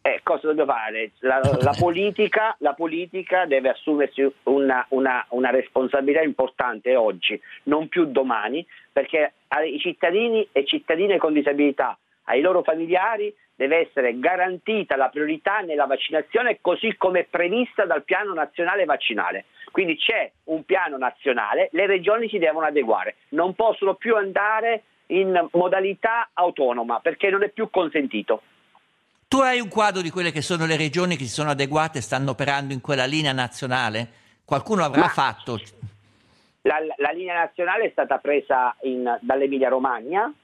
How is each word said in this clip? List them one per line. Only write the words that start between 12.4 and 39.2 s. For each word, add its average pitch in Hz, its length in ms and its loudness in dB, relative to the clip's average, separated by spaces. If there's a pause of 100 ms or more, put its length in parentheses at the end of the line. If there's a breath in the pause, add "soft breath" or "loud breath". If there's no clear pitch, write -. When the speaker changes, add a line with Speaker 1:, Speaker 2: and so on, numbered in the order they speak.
Speaker 1:
loro 180 220 2
familiari, 185 680 0 (220 soft breath)
deve 151 320 2
essere 123 320 -2
garantita 180 760 0
la 131 100 2
priorità 156 520 -2
nella 151 260 0
vaccinazione, 156 760 -2
così 208 380 -2
come 185 260 2
prevista 196 600 0
dal 160 180 0
piano 190 300 -2
nazionale 175 500 -2
vaccinale. 101 640 -2 (260 loud breath)
Quindi 170 240 0
c'è 208 340 0 (160)
un 156 200 -4
piano 175 320 0
nazionale, 127 720 0
le 185 140 2
regioni 196 420 2
si 202 120 -4
devono 160 260 2
adeguare, 113 500 0 (140)
non 170 240 0
possono 202 400 0
più 226 240 0
andare 214 680 0 (240)
in 180 460 2
modalità 190 800 0
autonoma 123 680 0
perché 165 300 0
non 196 140 2
è 202 60 0
più 220 200 -6
consentito. 135 720 -2 (840)
Speaker 2:
Tu 269 120 2
hai 254 200 4
un 226 80 -6
quadro 196 360 0
di 160 80 -4
quelle 175 200 -2
che 147 100 -4
sono 165 260 -2
le 160 100 2
regioni 165 380 0
che 135 80 -8
si 117 80 -6
sono 151 180 -2
adeguate 143 480 0
e 123 40 -4
stanno 135 280 -2
operando 139 420 -2
in 131 100 -6
quella 131 240 0
linea 147 280 0
nazionale? 123 720 -4 (380 soft breath)
Qualcuno 175 380 0
avrà 143 160 2
Speaker 1:
Ma 175 80 4
Speaker 2:
fatto? 127 520 -2 (1000 soft breath)
Speaker 1:
la, 151 160 0 (200)
la 147 120 -2
linea 175 300 -6
nazionale 180 460 -2
è - 40 -2
stata 139 300 -2
presa 135 600 0
in, 127 400 -2